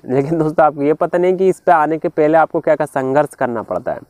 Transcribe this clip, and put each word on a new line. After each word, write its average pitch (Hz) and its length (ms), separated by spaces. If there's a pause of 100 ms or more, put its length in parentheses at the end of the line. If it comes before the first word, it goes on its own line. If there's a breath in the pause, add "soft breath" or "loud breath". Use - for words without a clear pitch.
लेकिन 139 340
दोस्तों 156 260
आपको 147 160
ये 143 120
पता 170 240
नहीं 180 200
कि 190 100
इस 180 120
पे - 120
आने 156 260
के 175 100
पहले 156 300
आपको 160 220
क्या-क्या 151 260
संघर्ष 139 500
करना 120 260
पड़ता 90 300
है। 73 80 (100)